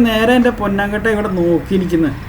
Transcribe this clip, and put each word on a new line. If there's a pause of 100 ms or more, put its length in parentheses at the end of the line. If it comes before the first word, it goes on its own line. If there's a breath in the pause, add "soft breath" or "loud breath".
നേരം
എൻ്റെ
പൊന്നാങ്കട്ട (100)
ഇവിടെ
നോക്കിയിരിക്കുന്നത്. (100)